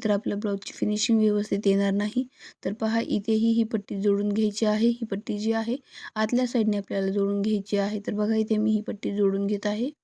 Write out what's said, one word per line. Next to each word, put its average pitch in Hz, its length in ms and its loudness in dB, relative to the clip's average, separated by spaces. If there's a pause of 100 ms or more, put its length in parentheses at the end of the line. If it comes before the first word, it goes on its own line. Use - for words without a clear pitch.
तर 214 60 2
आपल्या 208 280 0
ब्लाऊजची 202 360 -4
फिनिशिंग 214 460 0
व्यवस्थित 208 460 2
येणार 196 260 4
नाही. 208 320 0 (400)
तर 202 100 -2
पहा 220 280 0
इथेही 220 500 2
ही 226 140 2
पट्टी 208 340 -4
जोडून 202 300 2
घ्यायची 208 360 0
आहे. 214 240 2
ही 233 160 -4
पट्टी 208 320 -4
जी 220 160 0
आहे 226 220 -2 (400)
आतल्या 240 320 0
साईडने 214 300 2
आपल्याला 196 320 -2
जोडून 202 320 0
घ्यायची 208 360 0
आहे. 202 220 -2
तर 202 140 -6
बघा 208 220 0
इथे 214 220 0
मी 214 140 2
ही 214 100 2
पट्टी 202 320 -6
जोडून 196 320 2
घेत 202 200 -2
आहे. 214 240 -2 (140)